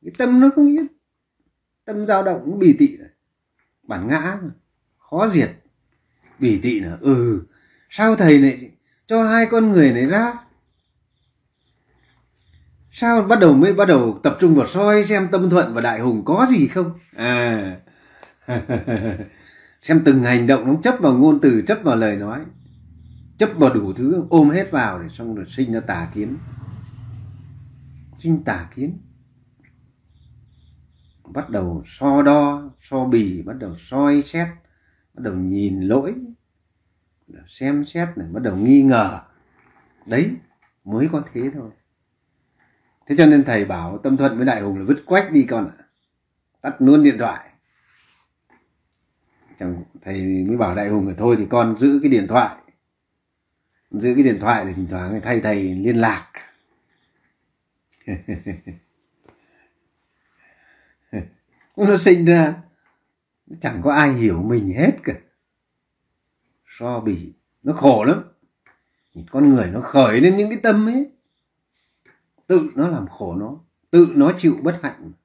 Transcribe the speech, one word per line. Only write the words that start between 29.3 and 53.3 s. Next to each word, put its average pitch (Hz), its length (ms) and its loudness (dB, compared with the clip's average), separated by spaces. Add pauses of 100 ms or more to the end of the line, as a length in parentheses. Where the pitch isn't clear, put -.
Bắt - 220 -12
đầu 90 360 -6
so 139 360 0
đo, 143 480 0 (100)
so 131 240 -6
bì, 104 380 -2
bắt 107 160 -14
đầu 98 160 -14
soi 143 480 -2
xét, 170 260 -6 (640)
bắt - 80 -18
đầu 107 120 -8
nhìn 95 460 -4
lỗi, 135 340 -2 (1120)
bắt - 100 -20
đầu - 100 -20
xem 143 380 -6
xét 170 320 -6
này, 85 160 -12
bắt 110 100 -8
đầu 104 140 -4
nghi 127 260 6
ngờ. 113 380 2 (840)
Đấy, 160 240 -2 (540)
mới 113 280 -4
có - 100 -6 (100)
thế 127 220 -8
thôi. 123 160 -16 (1400)
Thế 143 120 -4
cho 160 80 8
nên 147 180 6
thầy 110 200 -2
bảo 92 340 -8
Tâm 135 180 -2
Thuận 135 200 0
với 123 100 -2
Đại 120 140 -2
Hùng 101 180 -6
là 98 60 -10
vứt 143 220 -2
quách 190 260 0
đi 139 160 4
con 107 300 -6
ạ. - 60 -20 (760)
Tắt 135 180 -10
luôn 143 240 6
điện 139 160 4
thoại. - 320 -8 (2000)
Chẳng, 87 260 -10 (180)
thầy 95 460 -4
mới 117 80 -2
bảo 101 180 -2
Đại 101 140 -6
Hùng 101 200 -2
là 90 100 -8
thôi 113 200 2
thì 101 120 -4
con 113 280 0
giữ 139 240 2
cái 147 80 2
điện 107 180 2
thoại. 117 280 0 (1300)